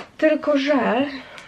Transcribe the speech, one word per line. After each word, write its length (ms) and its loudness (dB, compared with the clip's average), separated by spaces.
Tylko 400 2
że 480 0